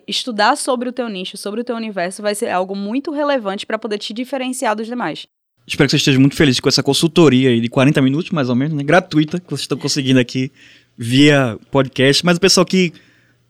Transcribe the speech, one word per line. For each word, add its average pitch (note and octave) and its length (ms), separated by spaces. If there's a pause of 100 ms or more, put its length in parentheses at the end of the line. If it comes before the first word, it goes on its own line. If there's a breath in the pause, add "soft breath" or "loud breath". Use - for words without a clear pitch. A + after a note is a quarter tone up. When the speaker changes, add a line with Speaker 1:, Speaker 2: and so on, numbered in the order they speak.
Speaker 1:
estudar G#3+ 500
sobre B3+ 320
o - 20
teu A#3+ 160
nicho, F#3 300
sobre G#3+ 240
o - 20
teu A#3+ 120
universo G3 460
vai G#3 120
ser A3+ 160
algo F#3+ 260
muito A3 360
relevante C4+ 520
pra A3 140
poder G#3 220
te - 120
diferenciar B3+ 640
dos A3 120
demais. A3+ 400 (400)
Speaker 2:
Espero D3 200
que - 40
vocês D3 100
estejam C3+ 200
muito C#3 140
felizes C#3+ 240
com - 100
essa C3 120
consultoria C3+ 680
aí A#2 120
de A#2 80
quarenta C#3 320
minutos, C3+ 300
mais C3+ 180
ou B2 60
menos, D3 180
né? C#3+ 100
Gratuita, D3+ 560
que - 100
vocês C#3+ 120
estão C#3 160
conseguindo C3 420
aqui C3 320 (460 soft breath)
via C3 600 (100)
podcast. C3+ 560
Mas F3 120
o - 20
pessoal F#3 260
que F3+ 260 (580 soft breath)